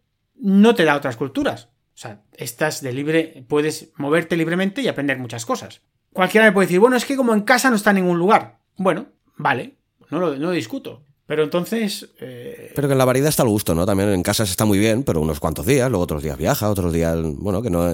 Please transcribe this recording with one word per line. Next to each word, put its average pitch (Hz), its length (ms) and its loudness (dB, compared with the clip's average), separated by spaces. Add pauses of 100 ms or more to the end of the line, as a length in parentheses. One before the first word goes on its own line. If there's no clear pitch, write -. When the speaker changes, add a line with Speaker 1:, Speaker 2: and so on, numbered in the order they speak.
(400)
Speaker 1:
no 202 340 6
te 170 100 2
da 147 120 4
otras 135 220 -6
culturas. 165 500 -6 (260)
O - 40 -20
sea, - 340 -20
estás 151 480 -6
de 131 140 -8
libre, 151 520 -4
puedes 147 500 -4
moverte 165 400 0
libremente 180 440 -2
y 233 80 -2
aprender 139 300 -2
muchas 120 260 -10
cosas. - 380 -8 (320)
Cualquiera 208 320 4
me 214 60 8
puede 190 140 4
decir, 175 140 2
"Bueno, 254 160 6
es 233 80 -2
que 277 120 -4
como 240 180 2
en 208 80 2
casa 247 260 2
no 233 80 2
está 208 140 2
en 196 60 4
ningún 180 220 2
lugar". 185 420 0 (180)
Bueno, 185 300 -2 (280)
vale, 156 400 -4 (320)
no 143 100 -6
lo, 165 180 -2
no 143 100 -6
lo 180 60 -2
discuto. 156 520 -8 (220)
Pero 151 160 -2
entonces, 185 800 -4
eh, 127 540 -16
Speaker 2:
Pero 143 140 0
que 139 40 2
en 135 60 4
la 131 60 4
variedad 131 240 2
está 156 140 0
el 123 80 4
gusto, 104 240 0
¿no? 85 100 2
También 101 240 2
en 95 140 2
casa 104 240 0
se 92 60 -4
está - 120 0
muy 104 140 2
bien, 110 240 2
pero 82 180 0
unos 78 200 -2
cuantos 76 260 -4
días, 131 240 2
luego 92 140 0
otros 78 180 -4
días 73 160 -8
viaja, 107 320 0
otros 90 220 0
días, 82 280 0
bueno, 80 400 -4
que 120 80 -6
no, 87 260 0